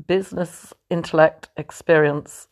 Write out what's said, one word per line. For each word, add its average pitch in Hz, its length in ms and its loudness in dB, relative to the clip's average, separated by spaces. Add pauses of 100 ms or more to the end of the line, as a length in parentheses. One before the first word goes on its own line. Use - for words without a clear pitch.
business, 180 680 -6 (160)
intellect, 160 680 0
experience, 147 960 -2